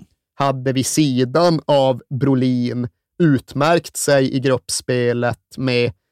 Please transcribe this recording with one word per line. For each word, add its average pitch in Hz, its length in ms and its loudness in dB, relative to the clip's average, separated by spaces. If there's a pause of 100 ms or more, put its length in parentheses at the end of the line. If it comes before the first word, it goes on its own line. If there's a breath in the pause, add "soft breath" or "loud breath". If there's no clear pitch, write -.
(340)
Hade 135 380 -2
vid 127 140 -2
sidan 147 800 0
av 135 360 2 (180)
Brolin 123 680 0 (340)
utmärkt 151 760 0
sig 139 380 2
i 135 60 -2
gruppspelet 120 960 -2 (180)
med, 123 360 0 (180)